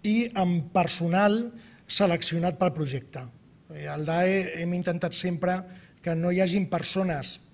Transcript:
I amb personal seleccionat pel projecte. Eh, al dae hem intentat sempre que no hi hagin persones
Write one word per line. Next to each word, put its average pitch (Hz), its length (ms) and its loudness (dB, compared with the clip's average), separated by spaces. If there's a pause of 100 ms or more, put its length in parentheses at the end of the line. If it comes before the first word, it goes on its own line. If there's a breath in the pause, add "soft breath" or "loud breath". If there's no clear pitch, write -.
I 214 80 4 (200)
amb 175 380 2
personal 190 720 2 (400 loud breath)
seleccionat 170 720 0
pel 180 160 2
projecte. 135 460 -6 (500)
Eh, 147 160 -10
al 151 160 -6
dae 175 560 0
hem 170 160 -2
intentat 175 400 -2
sempre 180 440 0 (420 loud breath)
que 165 160 -2
no 175 140 2
hi 185 100 2
hagin 185 260 2
persones 170 720 -2 (160)